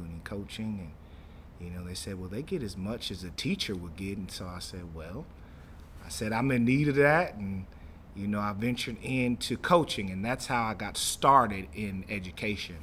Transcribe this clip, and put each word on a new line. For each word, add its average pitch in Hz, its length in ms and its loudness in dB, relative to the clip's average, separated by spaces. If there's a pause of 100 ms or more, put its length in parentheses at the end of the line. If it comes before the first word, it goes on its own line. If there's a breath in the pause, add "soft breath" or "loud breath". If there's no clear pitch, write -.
any 82 160 -8
coaching." 104 560 -4 (800 loud breath)
And, 87 80 -8
you 87 80 -8
know, 87 80 -8
they 90 120 -8
said, 95 240 -6
"Well, 90 100 -6
they 113 140 -4
get 160 180 -4
as 98 160 -6
much 107 320 -4
as 92 140 -6
a 87 80 -8
teacher - 420 -2
would 85 220 -6
get." 98 240 -4
And 90 100 -6
so - 160 -8
I 90 140 -8
said, 87 340 -10
"Well," 87 320 -10 (800 loud breath)
I - 40 -14
said, 110 220 -2
"I'm 127 200 4
in 120 140 6
need 139 240 6
of 135 60 2
that." 147 400 8
And, 98 300 -4 (500 loud breath)
you 101 120 -4
know, 104 120 2
I 104 140 0
ventured 117 480 0
into 123 560 0
coaching, 131 540 4
and 95 120 -4
that's 123 220 -2
how 120 180 0
I 110 120 2
got 101 220 -6
started 117 760 6
in 95 360 -4
education. 98 720 -4